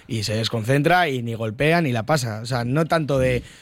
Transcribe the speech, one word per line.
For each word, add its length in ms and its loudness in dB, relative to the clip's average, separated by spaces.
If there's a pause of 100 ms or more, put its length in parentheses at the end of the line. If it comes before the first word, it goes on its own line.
Y 160 -6
se 120 -4
desconcentra 760 2
y 140 -4
ni 100 -4
golpea 480 0
ni 100 0
la 140 -2
pasa. 360 -2
O 40 -10
sea, 180 -2
no 220 0
tanto 340 0
de, 240 2 (180)